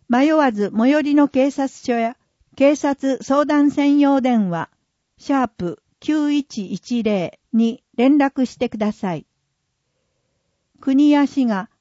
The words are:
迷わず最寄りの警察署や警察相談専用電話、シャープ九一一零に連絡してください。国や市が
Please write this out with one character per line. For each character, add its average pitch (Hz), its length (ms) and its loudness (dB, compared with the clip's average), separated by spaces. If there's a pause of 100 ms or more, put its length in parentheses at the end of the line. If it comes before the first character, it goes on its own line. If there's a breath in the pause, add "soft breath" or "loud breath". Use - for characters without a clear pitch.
迷 269 220 2
わ 294 200 2
ず 202 260 -4
最 240 140 2
寄 302 100 2
り 285 140 0
の 285 120 4
警 269 220 0
察 269 200 -4
署 - 240 -6
や 233 240 -4 (380)
警 277 200 4
察 269 480 -4
相 285 220 0
談 294 260 2
専 285 260 2
用 277 240 2
電 233 300 0
話、 165 180 -6 (480)
シ - 160 -6
ャ 262 100 0
ー 240 40 -4
プ - 340 -8 (180)
九 302 320 -2
一 269 400 -6
一 233 300 -6
零 202 380 -4 (120)
に 226 320 0 (120)
連 269 220 4
絡 269 280 0
し - 140 -8
て 247 100 -4
く - 80 -14
だ 214 140 -2
さ 185 240 -6
い。 143 100 -12 (1500)
国 277 300 2
や 285 160 4
市 262 200 -2
が 202 240 -4 (120)